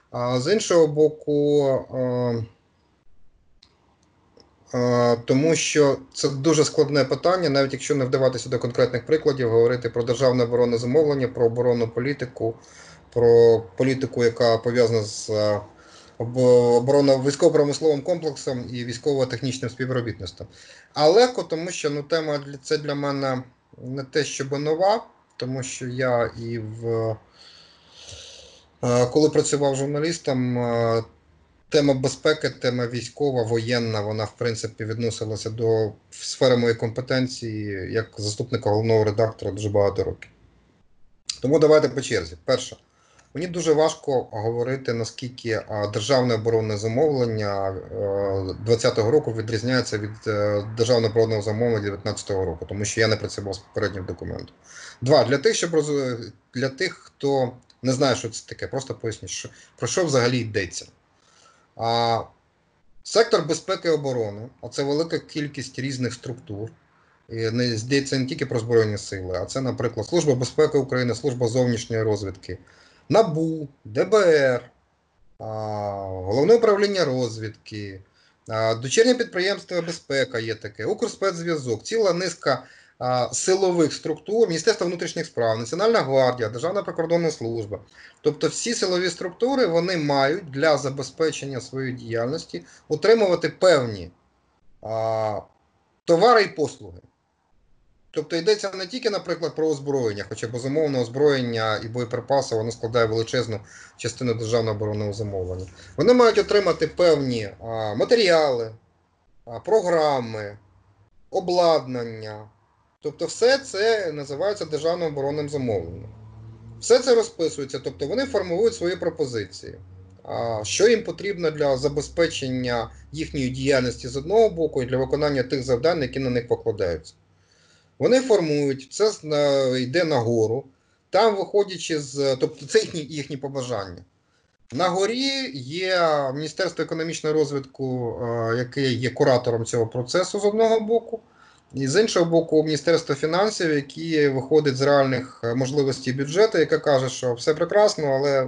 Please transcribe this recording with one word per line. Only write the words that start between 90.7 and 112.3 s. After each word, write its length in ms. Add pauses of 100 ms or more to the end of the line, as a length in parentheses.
забезпечення 840
своєї 320
діяльності 680 (240)
утримувати 640
певні, 600 (720)
а, 580 (640)
товари 360
і 60
послуги. 520 (1120)
Тобто 240
йдеться 400
не 100
тільки, 240
наприклад, 460
про 120
озброєння, 640
хоча, 180
безумовно, 540
озброєння 800
і 40
боєприпаси, 680
воно 160
складає 340
величезну 540 (380)
частину 360
державного 420
оборонного 380
замовлення. 520 (320)
Вони 160
мають 240
отримати 500
певні, 640 (100)
а, 360
матеріали, 760 (720)
а, 140
програми, 1000 (720)
обладнання. 1200 (520)